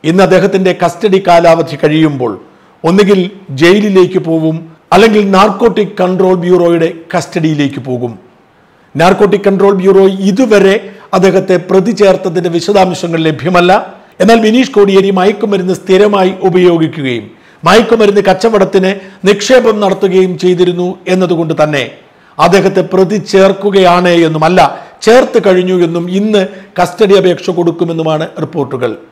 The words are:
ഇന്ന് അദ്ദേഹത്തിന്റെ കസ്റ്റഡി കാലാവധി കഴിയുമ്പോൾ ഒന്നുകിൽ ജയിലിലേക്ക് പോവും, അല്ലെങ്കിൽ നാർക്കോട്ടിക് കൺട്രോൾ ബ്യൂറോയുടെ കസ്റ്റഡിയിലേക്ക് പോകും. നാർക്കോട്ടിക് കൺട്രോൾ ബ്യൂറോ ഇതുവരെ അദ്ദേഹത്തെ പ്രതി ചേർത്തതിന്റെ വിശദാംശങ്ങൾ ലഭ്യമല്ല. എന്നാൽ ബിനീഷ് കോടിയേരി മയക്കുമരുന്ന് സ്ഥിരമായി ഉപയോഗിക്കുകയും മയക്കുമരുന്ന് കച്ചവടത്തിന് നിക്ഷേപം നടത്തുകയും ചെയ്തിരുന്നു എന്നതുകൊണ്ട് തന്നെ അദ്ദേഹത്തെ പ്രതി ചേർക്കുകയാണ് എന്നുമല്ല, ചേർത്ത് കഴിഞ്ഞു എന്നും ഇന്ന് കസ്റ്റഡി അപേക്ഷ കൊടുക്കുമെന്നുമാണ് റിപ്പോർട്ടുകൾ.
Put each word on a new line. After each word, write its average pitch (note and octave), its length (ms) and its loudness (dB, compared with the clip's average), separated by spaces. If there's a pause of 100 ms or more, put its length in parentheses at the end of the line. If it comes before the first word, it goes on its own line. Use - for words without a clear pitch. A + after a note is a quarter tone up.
ഇന്ന് F#3 160 2
അദ്ദേഹത്തിന്റെ F#3 460 2 (120)
കസ്റ്റഡി F#3+ 440 0
കാലാവധി E3+ 560 2
കഴിയുമ്പോൾ D3+ 500 0 (560)
ഒന്നുകിൽ F#3+ 320 2 (400)
ജയിലിലേക്ക് F#3+ 640 2
പോവും, D#3+ 300 -2 (380)
അല്ലെങ്കിൽ G#3 280 2 (140)
നാർക്കോട്ടിക് G#3 640 0
കൺട്രോൾ F#3 420 0
ബ്യൂറോയുടെ E3+ 460 2 (260)
കസ്റ്റഡിയിലേക്ക് D3 720 -4
പോകും. A#2+ 260 -6 (880)
നാർക്കോട്ടിക് F#3+ 460 0
കൺട്രോൾ G3 340 2
ബ്യൂറോ F#3+ 240 4 (260)
ഇതുവരെ G3+ 440 2 (420)
അദ്ദേഹത്തെ F#3+ 400 0 (140)
പ്രതി F#3+ 300 0
ചേർത്തതിന്റെ F#3 560 0
വിശദാംശങ്ങൾ F3 720 -2
ലഭ്യമല്ല. F3 420 0 (540)
എന്നാൽ A3+ 200 4
ബിനീഷ് A#3 320 0
കോടിയേരി G3 340 2 (100)
മയക്കുമരുന്ന് G3 600 -2
സ്ഥിരമായി F#3+ 520 2 (160)
ഉപയോഗിക്കുകയും D#3+ 760 0 (420)
മയക്കുമരുന്ന് G#3 580 2
കച്ചവടത്തിന് F#3+ 640 0 (380)
നിക്ഷേപം A3 560 2
നടത്തുകയും F#3 580 0
ചെയ്തിരുന്നു F3+ 440 0 (280)
എന്നതുകൊണ്ട് E3 480 -2
തന്നെ D3 220 0 (600)
അദ്ദേഹത്തെ F#3+ 380 2 (100)
പ്രതി F#3+ 260 0 (140)
ചേർക്കുകയാണ് F#3+ 800 2 (160)
എന്നുമല്ല, D#3+ 320 0 (460)
ചേർത്ത് A#3 400 4
കഴിഞ്ഞു F#3 300 0 (100)
എന്നും E3+ 200 -4 (140)
ഇന്ന് G#3 220 0 (380)
കസ്റ്റഡി F#3+ 400 0
അപേക്ഷ F3+ 380 -2
കൊടുക്കുമെന്നുമാണ് E3 680 -4 (180)
റിപ്പോർട്ടുകൾ. B2+ 480 -6 (200)